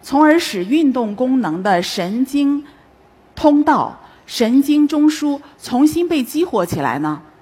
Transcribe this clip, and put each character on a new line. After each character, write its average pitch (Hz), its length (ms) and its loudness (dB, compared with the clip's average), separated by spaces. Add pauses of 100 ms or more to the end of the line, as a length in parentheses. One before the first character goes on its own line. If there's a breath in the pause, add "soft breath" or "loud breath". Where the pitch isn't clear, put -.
从 285 220 2
而 311 160 6
使 202 240 -4
运 277 300 0
动 226 200 -4
功 262 280 0
能 175 200 -4
的 185 220 2
神 208 420 -4
经 285 380 -2 (720 loud breath)
通 294 260 4
道、 240 380 0 (260 loud breath)
神 247 360 2
经 294 260 2
中 302 220 2
枢 294 320 -4 (200 loud breath)
重 247 240 0
新 339 220 0
被 311 160 -2
激 311 220 -4
活 202 200 -2
起 170 140 -8
来 135 200 -2
呢？ 151 220 -6 (200)